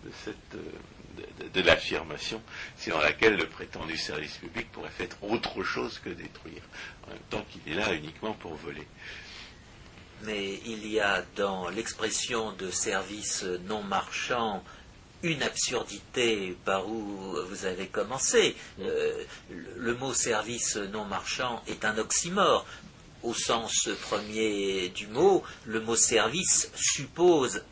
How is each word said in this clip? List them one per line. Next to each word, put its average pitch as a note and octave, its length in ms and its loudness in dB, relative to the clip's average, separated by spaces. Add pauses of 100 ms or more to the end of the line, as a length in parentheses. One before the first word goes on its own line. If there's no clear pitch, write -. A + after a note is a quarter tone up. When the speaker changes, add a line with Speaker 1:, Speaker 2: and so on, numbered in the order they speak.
Speaker 1:
de - 60 -12 (140)
cette, - 300 -12
euh, - 40 -8 (800)
de, - 60 -8
de, - 40 -10
de F#2 120 2
l'affirmation D#2+ 800 4 (380)
selon E2+ 200 0
laquelle F2 360 6
le E2 120 2
prétendu E2 480 -8
service D2+ 420 -4
public - 340 -8
pourrait D#2+ 180 -10
faire - 200 -6 (120)
autre G#2 420 -2
chose A#2+ 400 -2
que G#2+ 60 -8
détruire, E2 540 -12 (440)
en - 40 -12
même G2 80 -12 (100)
temps G#2+ 220 -4
qu'il - 200 -10
est D#2+ 40 -2
là G#2 180 2
uniquement D#2+ 400 -4
pour F2 220 -10
voler. D2+ 320 -10 (1400)
Speaker 2:
Mais G2 420 -4
il A2 220 -8
y G#2+ 120 2
a G2 240 4 (140)
dans F#2+ 320 0
l'expression A2 840 -2
de F#2+ 180 -6
service G2+ 720 -2 (240)
non G#2+ 160 -2
marchand G2+ 800 0 (600)
une D#3 200 0
absurdité A2 1120 0 (100)
par F#2+ 240 2
où G2+ 460 -6 (140)
vous F#2+ 160 -6
avez F#2 220 -2
commencé. C3+ 680 4 (220)
Speaker 1:
Mm. - 60 -10
Speaker 2:
Euh, D2+ 400 0 (260)
le, E2+ 160 -12 (120)
le A#2+ 180 0
mot B2+ 180 -4
service A2+ 640 0
non G#2 280 -4
marchand A2 640 -2
est - 180 -4
un G#2+ 120 2
oxymore. E3 680 4 (580)
Au A#2 100 0
sens A2+ 560 2 (120)
premier G#2 880 0
du G2+ 180 -8
mot, E3 360 6 (220)
le A2 160 -2
mot A2+ 160 2
service A#2 800 6
suppose C#3+ 960 4